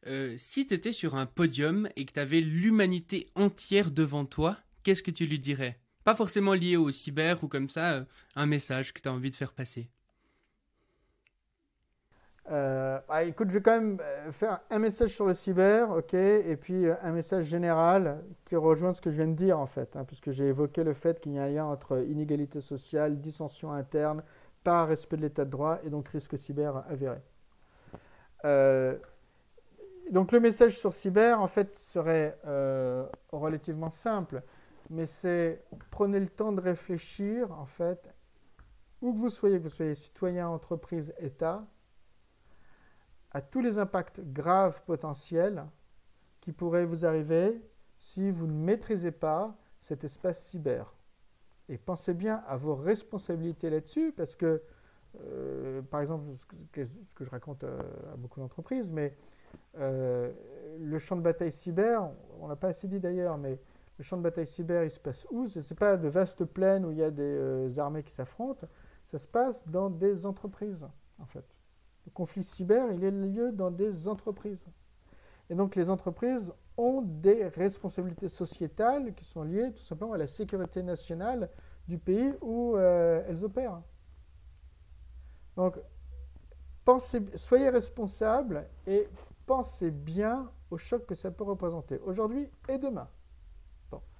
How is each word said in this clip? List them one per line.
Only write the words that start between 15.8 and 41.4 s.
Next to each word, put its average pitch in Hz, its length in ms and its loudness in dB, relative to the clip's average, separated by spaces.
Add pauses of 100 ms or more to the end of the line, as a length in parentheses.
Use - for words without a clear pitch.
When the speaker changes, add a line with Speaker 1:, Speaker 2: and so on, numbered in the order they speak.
Speaker 2:
ok, 165 220 -2
et 190 420 4
puis, 180 300 0
euh, 165 160 4
un 165 100 -2
message 170 320 0
général 165 800 4 (220)
qui - 100 -2
rejoint 160 380 4
ce - 80 -8
que 165 100 0
je 147 60 0
viens 160 100 2
de 160 80 2
dire, 175 240 4
en 139 60 -2
fait, 131 320 -8
hein, 135 80 -6
puisque 143 260 -10
j'ai 135 140 0
évoqué 143 400 2
le 151 80 2
fait 165 260 0
qu'il 143 140 -6
y 139 60 -2
a 139 40 -2
un 139 60 0
lien 151 160 0
entre 139 420 -2
inégalité 147 540 -2
sociale, 147 580 -2
dissension 151 540 -8
interne, 151 500 -2 (400)
pas 170 220 6
respect 156 320 0
de 151 60 -2
l'état 151 200 -2
de 139 60 -4
droit, 151 340 0
et 156 60 -8
donc 147 180 -6
risque 147 300 -8
cyber 143 400 -2 (100)
avéré. 135 300 -4 (1300)
Euh, 135 520 6 (1120)
donc 185 200 4
le 240 80 10
message 233 380 8
sur 185 160 0
cyber, 214 480 6
en 190 60 2
fait, 202 280 0
serait, 160 720 0
euh, 131 600 0 (280)
relativement 156 580 -4
simple, 190 500 -4 (480)
mais 160 160 -4
c'est 170 600 0 (260)
prenez 202 300 2
le 190 80 -2
temps 214 240 -2
de 190 80 0
réfléchir, 190 880 -4
en 156 140 -10
fait, 175 420 -4 (920)
où 247 100 0
que 214 80 0
vous 240 100 2
soyez, 202 280 4
que 170 60 0
vous 160 60 -6
soyez 151 260 -4
citoyen, 175 520 -4
entreprise, 165 720 -6
État, 170 480 -4 (1600)